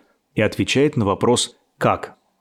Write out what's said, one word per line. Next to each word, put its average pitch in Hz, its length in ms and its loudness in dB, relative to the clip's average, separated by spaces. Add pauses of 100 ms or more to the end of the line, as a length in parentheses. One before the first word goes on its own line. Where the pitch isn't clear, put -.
(340)
и - 80 0
отвечает 123 560 0
на 110 80 0
вопрос 107 500 0 (220)
«как?». - 400 -2 (240)